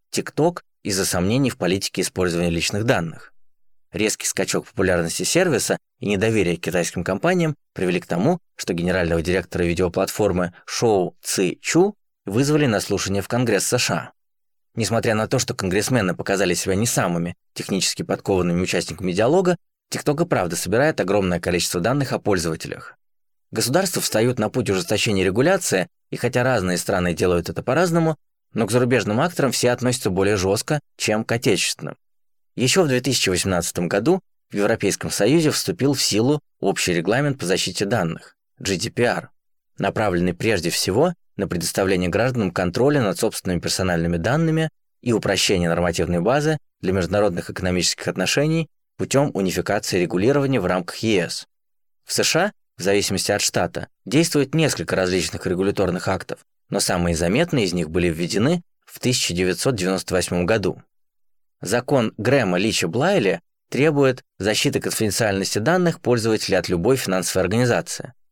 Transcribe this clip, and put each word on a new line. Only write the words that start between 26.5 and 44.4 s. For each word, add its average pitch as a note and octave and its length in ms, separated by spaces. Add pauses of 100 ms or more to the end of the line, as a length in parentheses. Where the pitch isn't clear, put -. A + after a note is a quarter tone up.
страны F2+ 360
делают F2 360
это E2+ 120
по-разному, E3 540 (380)
но A2 120
к G2 60
зарубежным A#2+ 480
акторам C#3+ 320
все B2 180
относятся A#2+ 400
более G2 280
жестко, G2 420 (180)
чем A2 260
к - 80
отечественным. G#2+ 640 (580)
Еще C3 280
в D#3 40
две B2+ 120
тысячи B2+ 300
восемнадцатом F2+ 580
году A#2+ 340 (280)
в - 60
Европейском G2+ 560
Союзе C#3+ 400
вступил A#2+ 420
в B2+ 80
силу B2+ 400 (180)
общий F#2 340
регламент A#2+ 440
по - 80
защите F#2 400
данных, G2 500 (220)
G - 180
D G2+ 140
P A#2+ 140
R, A#2 260 (480)
направленный F2+ 560
прежде F2 380
всего C#3 420 (220)
на G2 120
предоставление G2 640
гражданам A2 400
контроля A#2 520
над F#2+ 180
собственными F#2 400
персональными E2+ 580
данными D#3 520 (320)